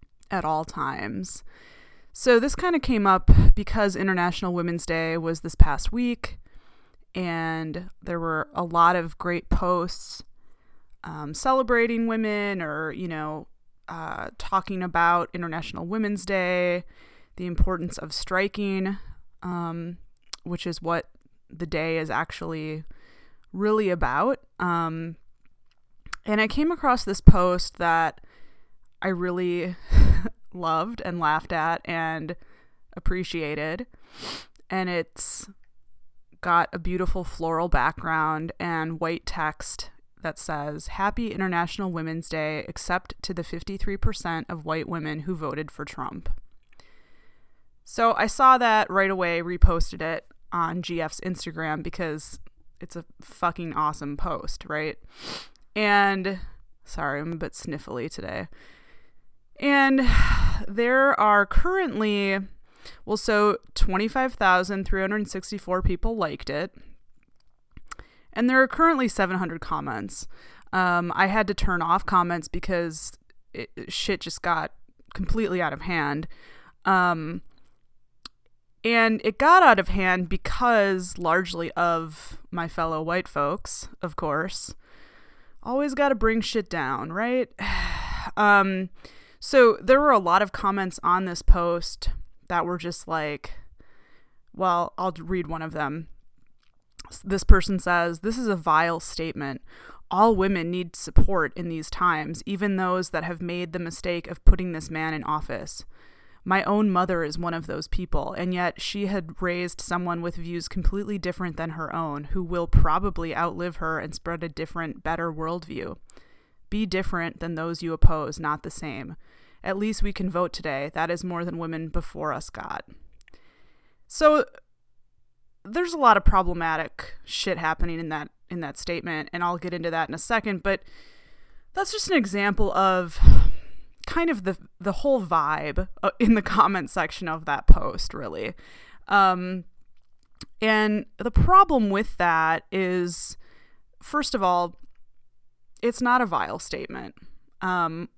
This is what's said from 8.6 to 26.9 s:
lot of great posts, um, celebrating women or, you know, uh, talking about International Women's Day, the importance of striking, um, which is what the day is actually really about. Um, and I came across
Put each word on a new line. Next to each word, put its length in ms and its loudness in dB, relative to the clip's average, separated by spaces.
lot 320 4
of 220 -6
great 320 -4
posts, 760 -2
um, 300 -10
celebrating 720 2
women 560 -2
or, 280 -6
you 180 -8
know, 380 -8
uh, 500 -10
talking 440 -2
about 520 2
International 500 -8
Women's 400 -4
Day, 600 0
the 80 -10
importance 540 0
of 160 -10
striking, 840 -2
um, 560 -8
which 220 -8
is 140 -8
what 300 -4
the 160 -12
day 320 -4
is 100 -6
actually 760 -8
really 380 2
about. 480 0
Um, 560 -4
and 160 0
I 60 2
came 240 0
across 340 0